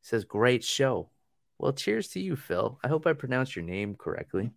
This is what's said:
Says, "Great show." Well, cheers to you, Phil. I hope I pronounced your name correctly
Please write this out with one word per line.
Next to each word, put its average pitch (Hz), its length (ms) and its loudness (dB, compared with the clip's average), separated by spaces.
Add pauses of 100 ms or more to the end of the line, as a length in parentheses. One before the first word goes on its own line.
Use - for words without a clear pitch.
Says, 110 220 0
"Great 120 380 4
show." 127 480 0 (480)
Well, - 140 2
cheers 202 360 -2
to 185 120 -6
you, 190 160 -2
Phil. 131 480 -2
I - 40 -2
hope 156 180 2
I 165 80 4
pronounced 131 420 -2
your 85 80 -6
name 98 300 -4
correctly - 600 -4